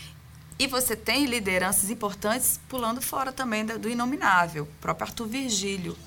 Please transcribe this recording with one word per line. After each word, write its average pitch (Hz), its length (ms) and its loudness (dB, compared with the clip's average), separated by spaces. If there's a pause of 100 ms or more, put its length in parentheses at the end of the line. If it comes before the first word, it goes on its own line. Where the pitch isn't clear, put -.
(600)
E 269 80 2
você 247 280 2
tem 247 300 2
lideranças 190 640 2
importantes 220 680 0 (100)
pulando 247 320 -2
fora 262 300 -2
também 233 340 0
da, 226 120 -4
do 208 120 -2
inominável. 226 760 4
O - 180 -12
próprio 165 260 -2
Arthur 220 200 -6
Virgílio, 196 800 -2